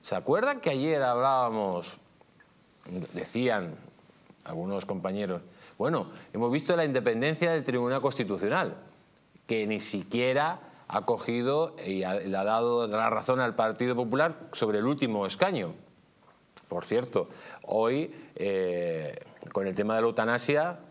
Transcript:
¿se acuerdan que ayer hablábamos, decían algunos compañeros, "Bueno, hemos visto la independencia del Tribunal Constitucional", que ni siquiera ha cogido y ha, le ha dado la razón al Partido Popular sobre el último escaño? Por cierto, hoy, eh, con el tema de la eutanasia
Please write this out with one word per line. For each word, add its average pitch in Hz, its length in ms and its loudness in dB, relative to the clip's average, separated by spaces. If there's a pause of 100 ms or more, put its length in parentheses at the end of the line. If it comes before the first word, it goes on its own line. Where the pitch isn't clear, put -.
¿se - 140 -4
acuerdan 233 460 2
que - 100 0
ayer 143 320 2
hablábamos, 120 960 2 (1160)
decían 107 600 -2 (720)
algunos 92 420 -4
compañeros, 95 560 -4 (360)
"Bueno, 123 320 0 (220)
hemos 120 180 0
visto 156 240 0
la 165 100 2
independencia 139 680 2
del 156 100 0
Tribunal 123 380 0
Constitucional", 117 760 0 (680)
que 110 200 0
ni 107 140 -2
siquiera 127 800 0 (280)
ha 101 160 -2
cogido 120 720 0 (100)
y 95 180 0
ha, 92 100 0
le 98 220 -2
ha 95 80 2
dado 117 420 2
la 110 240 2
razón 127 300 2
al 120 140 2
Partido 117 400 2
Popular 131 580 0
sobre 107 260 2
el 107 80 2
último 120 400 0
escaño? 110 480 0 (920)
Por 87 160 -4
cierto, 113 440 0 (340)
hoy, 123 500 0 (240)
eh, 87 840 -2 (340)
con 98 140 -2
el 92 80 -2
tema 104 200 0
de 113 60 4
la 113 60 4
eutanasia 131 720 2 (120)